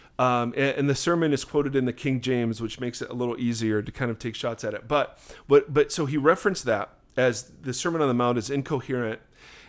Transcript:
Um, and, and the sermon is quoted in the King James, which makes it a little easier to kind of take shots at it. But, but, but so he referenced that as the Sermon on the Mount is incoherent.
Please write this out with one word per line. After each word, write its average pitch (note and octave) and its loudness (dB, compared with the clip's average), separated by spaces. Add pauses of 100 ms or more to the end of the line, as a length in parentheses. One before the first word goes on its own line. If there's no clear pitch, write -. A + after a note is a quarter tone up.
(200)
Um, B2 0
and, C#3 0
and C#3 2
the C#3 2
sermon E3 2
is C3+ 0
quoted C#3 0
in C3 2
the B2 0
King C3 -2
James, A#2 0
which A2 -6
makes A#2+ -6
it - -8
a - -12
little B2 -4
easier A2 0
to - -12
kind B2 -4
of A2 -8
take A#2 -8
shots A#2 -6
at G#2+ -4
it. G#2 -12
But, C#3 -2 (300)
but, C#3+ 6
but D3 4
so D#3 -2
he C#3 -2
referenced E3+ 2
that G#2 0 (260)
as B2 0 (120)
the C3 -6
Sermon E3 -2
on D3 4
the B2 2
Mount B2 2
is G#2 -2
incoherent. C3 -4 (480)